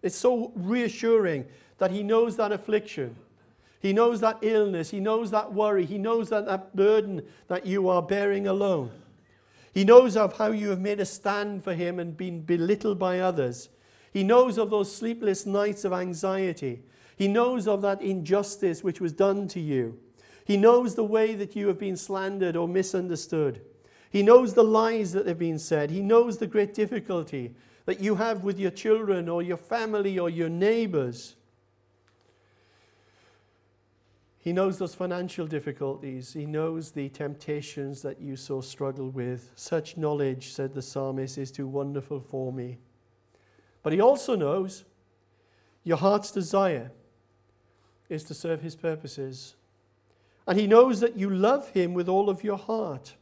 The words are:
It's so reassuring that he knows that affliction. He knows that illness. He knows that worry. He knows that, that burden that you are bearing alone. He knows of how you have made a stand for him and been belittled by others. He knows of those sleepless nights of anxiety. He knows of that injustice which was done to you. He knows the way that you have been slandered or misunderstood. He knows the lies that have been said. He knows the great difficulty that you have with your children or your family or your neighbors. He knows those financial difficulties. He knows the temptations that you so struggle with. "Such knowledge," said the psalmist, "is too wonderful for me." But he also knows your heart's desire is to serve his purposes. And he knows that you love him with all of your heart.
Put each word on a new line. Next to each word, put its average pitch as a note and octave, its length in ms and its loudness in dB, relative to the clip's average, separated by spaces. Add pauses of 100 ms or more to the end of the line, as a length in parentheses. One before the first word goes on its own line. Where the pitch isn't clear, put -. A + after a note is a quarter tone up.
It's F#3 160 -4
so B3 400 0
reassuring G3+ 880 0 (320)
that F#3 140 0
he G3+ 100 -4
knows A3+ 340 2
that G#3+ 140 0
affliction. G3+ 680 -8 (640)
He G3 140 -2
knows A3+ 280 2
that A3 220 0
illness. G#3 480 0
He G3+ 80 -8
knows A3 320 -2
that G#3+ 220 -2
worry. G3+ 320 2
He F#3+ 140 -6
knows A3+ 320 -2
that, G#3 160 0
that F#3+ 280 -6
burden G3 540 2 (180)
that F3+ 200 -4
you F#3 220 0
are F3+ 140 4
bearing G3 460 0
alone. F#3+ 420 0 (840)
He G3 120 2
knows A#3 320 12
of G#3 220 0
how G#3+ 120 2
you G#3 200 -4
have F#3 100 -2
made G#3 180 -2
a F#3+ 80 -2
stand G3+ 560 -4
for F#3 120 -4
him F3 260 -4
and E3+ 160 -8
been F3 240 -8
belittled F3+ 580 0
by F#3 220 0
others. D3 480 -2 (440)
He G3 120 0
knows A#3 340 6
of G#3+ 120 0
those G3+ 220 0
sleepless A3+ 540 -4
nights G3+ 380 -2
of F#3 80 0
anxiety. F3+ 920 -4 (320)
He G3 140 0
knows A#3 400 2
of G3+ 140 2
that G3 200 0
injustice F#3+ 800 0
which F#3+ 180 -4
was E3+ 120 -2
done G3 360 2
to F3+ 120 -8
you. B2+ 400 -2 (440)
He G3+ 120 2
knows A#3 400 6
the A3+ 80 0
way A3 320 2
that G3+ 180 -8
you G3+ 140 0
have G3 100 0
been F#3+ 180 -4
slandered F#3+ 600 -4
or E3+ 100 0
misunderstood. F3 1000 -2 (460)
He G3+ 140 2
knows A#3 300 10
the A#3 100 8
lies A3 480 2
that G3 140 -2
have E3+ 120 -4
been E3 220 -2
said. D3+ 320 -2
He F#3+ 100 -4
knows A3+ 360 4
the G#3 100 -4
great G#3 260 0
difficulty E3+ 800 -4 (300)
that - 160 -4
you G3+ 160 0
have G#3+ 260 -2
with G3 160 -4
your F#3+ 140 -2
children G3+ 560 0
or E3+ 120 -2
your F3 160 -4
family G#3 640 -4
or F3 100 -2
your E3 200 -2
neighbors. E3+ 880 -2 (3000)
He E3+ 140 -6
knows F#3+ 260 0
those C3 180 -8
financial F3+ 500 -6
difficulties. C#3 840 -8
He D3+ 140 -10
knows D#3+ 440 -6
the C#3 200 -8
temptations D3 920 -10
that C#3 180 -10
you C3+ 140 -10
so C3 260 -8
struggle C3+ 500 -8
with. B2 440 -8
"Such - 420 -6
knowledge," C#3+ 560 -4
said C3+ 220 -8
the C3+ 80 -8
psalmist, C3+ 560 -6
"is C3+ 140 -10
too C3+ 160 -10
wonderful C#3 500 -6
for C3 340 -8
me." B2 260 -10 (1040)
But D#3 80 0
he F3 80 2
also C4 340 4
knows F#3 500 -2 (1000)
your E3 140 0
heart's G3+ 340 2
desire F3 580 0 (1160)
is D#3 160 -8
to D#3 100 -14
serve D#3+ 280 -4
his D#3+ 120 -10
purposes. D3 800 -8 (880)
And F#3 140 2
he G#3+ 80 2
knows A#3 320 8
that A#3 180 0
you G3 140 -2
love A3+ 400 2
him F3+ 240 0
with F3 140 -2
all G3 200 2
of G3 140 -4
your G3+ 160 -4
heart. G3+ 640 -8